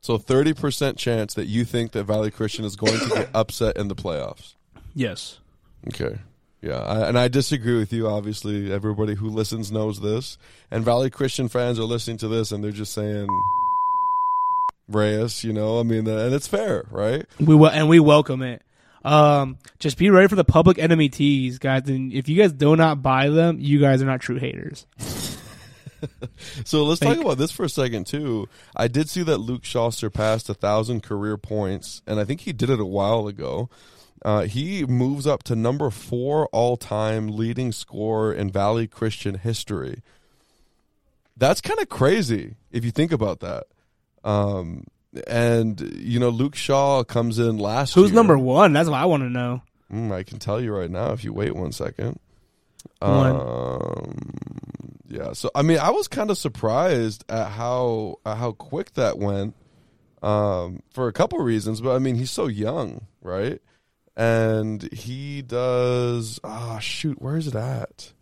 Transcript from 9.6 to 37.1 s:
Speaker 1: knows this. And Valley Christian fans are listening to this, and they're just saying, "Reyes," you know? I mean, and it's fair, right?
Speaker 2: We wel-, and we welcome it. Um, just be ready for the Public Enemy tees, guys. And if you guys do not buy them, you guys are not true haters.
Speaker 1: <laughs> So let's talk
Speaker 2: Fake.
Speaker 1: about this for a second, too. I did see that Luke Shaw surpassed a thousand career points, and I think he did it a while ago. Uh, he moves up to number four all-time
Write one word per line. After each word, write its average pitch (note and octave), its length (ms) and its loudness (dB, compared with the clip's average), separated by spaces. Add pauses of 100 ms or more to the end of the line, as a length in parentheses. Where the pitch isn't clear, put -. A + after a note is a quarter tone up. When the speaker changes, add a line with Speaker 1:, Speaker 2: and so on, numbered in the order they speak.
Speaker 1:
knows G#2+ 280 -4
this. A2 380 -6 (320)
And A2+ 140 -4
Valley A#2+ 260 2
Christian C3 380 -2
fans B2 300 0
are A2+ 60 -2
listening A#2 340 -4
to A2 100 -4
this, A2+ 240 -2
and G#2 100 -6
they're G#2 80 -4
just G#2 220 -10
saying, G#2 340 -4 (1600)
"Reyes," G#2+ 560 -2
you A2+ 80 -4
know? A2 280 -2
I - 20 0
mean, A2+ 240 0
and A2 280 -2
it's C#3+ 120 -4
fair, G3+ 440 -4
right? A#2+ 340 -4 (160)
Speaker 2:
We D#3 140 8
wel-, D#3 180 10
and D#3 160 2
we E3 100 10
welcome D3 440 6
it. B2 200 -10 (420)
Um, C#3+ 540 4 (220)
just C#3+ 180 -2
be F#3+ 120 6
ready F#3+ 180 10
for G3+ 80 2
the F3 80 4
Public E3 340 8
Enemy D#3+ 300 4
tees, C3 500 0
guys. C3+ 300 0
And C3 240 -2
if C3 160 -4
you D#3 120 2
guys F#3+ 120 6
do D3 240 6
not D#3 260 4
buy C3+ 280 4
them, E3 280 4
you C#3+ 220 4
guys C3+ 220 6
are C3+ 40 2
not C3 140 -2
true B2 180 -4
haters. - 480 -10 (120)
Speaker 1:
<laughs> - 400 -10 (1300)
So D3+ 180 2
let's D#3+ 180 2
talk F#3 140 4
Speaker 2:
Fake. E4 100 0
Speaker 1:
about C3+ 140 0
this D3+ 140 0
for - 120 -6
a D3+ 40 -2
second, A#2+ 400 -2
too. B2+ 400 -4 (260)
I A#2 140 0
did D3 200 0
see F3+ 140 -4
that D#3 160 2
Luke A#2 260 -6
Shaw A#2+ 260 0
surpassed A2 580 -2
a - 60 -4
thousand A2 500 0
career G#2 320 -4
points, G2+ 720 -6
and G#2+ 100 -2
I G#2 60 0
think C3+ 160 -4
he G3 120 -8
did B2 180 0
it A#2+ 100 2
a G#2 40 0
while G2+ 440 0
ago. G2 420 -6 (540)
Uh, G#2 180 2
he D3+ 420 -4
moves C3 440 0
up C#3+ 160 0
to A#2+ 100 -2
number B2 360 0
four C#3 580 -2
all-time A2 800 0